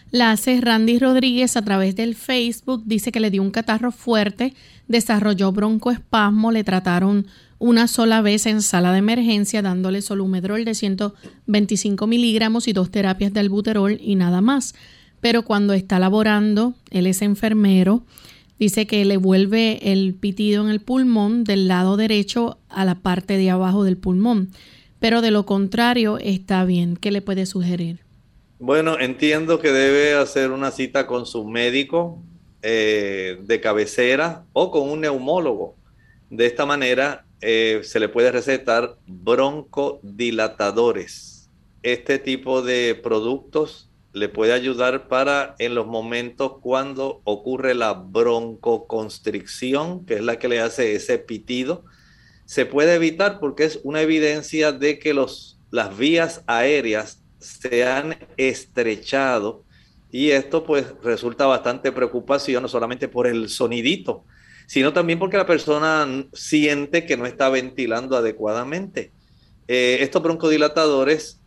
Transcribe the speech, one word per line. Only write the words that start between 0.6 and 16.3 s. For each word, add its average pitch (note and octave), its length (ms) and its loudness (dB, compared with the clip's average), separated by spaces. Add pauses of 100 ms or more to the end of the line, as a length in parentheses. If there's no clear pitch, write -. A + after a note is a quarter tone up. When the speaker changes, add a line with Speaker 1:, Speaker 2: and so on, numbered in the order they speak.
Speaker 1:
Randy A3+ 380 4
Rodríguez B3+ 580 2
a A3 60 0
través F#3+ 340 0
del A3+ 180 -2
Facebook. A#3+ 720 -4
Dice A3 260 -2
que A3+ 80 -2
le G#3+ 100 0
dio G3 120 0
un G3 100 0
catarro A3+ 400 -2
fuerte, A3 640 -2 (340)
desarrolló G#3 640 2
broncoespasmo, G#3+ 1000 2
le A3 100 0
trataron F#3+ 640 2 (320)
una A#3 280 4
sola A3+ 340 2
vez G#3 240 2
en G#3+ 160 2
sala F3+ 300 2
de F#3+ 80 4
emergencia G#3+ 640 2
dándole F#3+ 400 -2
solumedrol G3 600 -2
de A3 120 -2
ciento G3+ 400 -2 (320)
veinticinco G#3 580 0
miligramos A3+ 600 0
y A3+ 60 2
dos F#3 180 0
terapias G3 420 0
de G#3 60 -2
albuterol G3+ 600 0
y - 160 -2
nada F3+ 260 2
más. B3+ 340 0 (440)
Pero A#3 240 2
cuando G3+ 300 2
está F#3+ 260 0
laborando, G#3+ 760 2 (160)